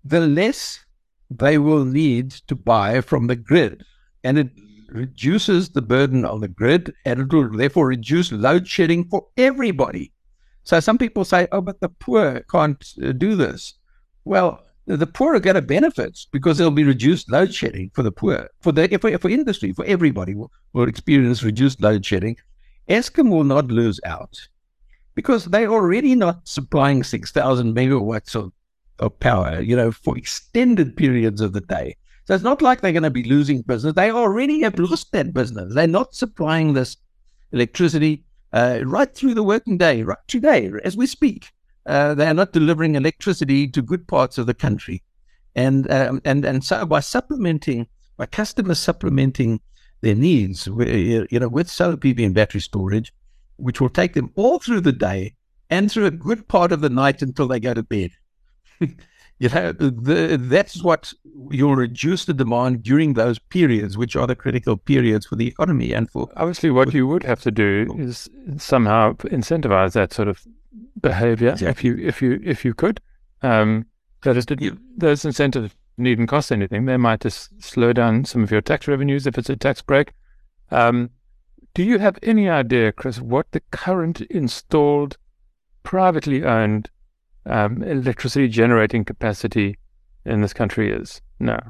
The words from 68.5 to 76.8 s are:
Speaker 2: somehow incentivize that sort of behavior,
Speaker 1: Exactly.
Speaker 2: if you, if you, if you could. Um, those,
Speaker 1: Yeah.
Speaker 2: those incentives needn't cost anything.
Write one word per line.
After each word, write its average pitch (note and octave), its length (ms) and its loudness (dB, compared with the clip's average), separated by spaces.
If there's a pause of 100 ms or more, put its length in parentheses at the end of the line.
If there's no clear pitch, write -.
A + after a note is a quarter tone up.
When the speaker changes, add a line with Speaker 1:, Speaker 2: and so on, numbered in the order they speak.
Speaker 2:
somehow A2+ 560 2
incentivize A2 800 0
that G2 220 0
sort G#2 140 -2
of - 140 -6 (600)
behavior, A#2 480 2
Speaker 1:
Exactly. F#2 180 -2
Speaker 2:
if - 160 -4
you, - 240 0
if - 140 -4
you, B2+ 200 0
if D3+ 220 -4
you A#2+ 80 0
could. G3+ 260 -2 (440)
Um, A2 420 2 (380)
those, B2 240 2 (120)
Speaker 1:
Yeah. G2 120 -4 (260)
Speaker 2:
those D#3+ 300 0
incentives C3 480 -2 (240)
needn't A#2+ 320 2
cost D3 200 0
anything. G#2+ 360 -2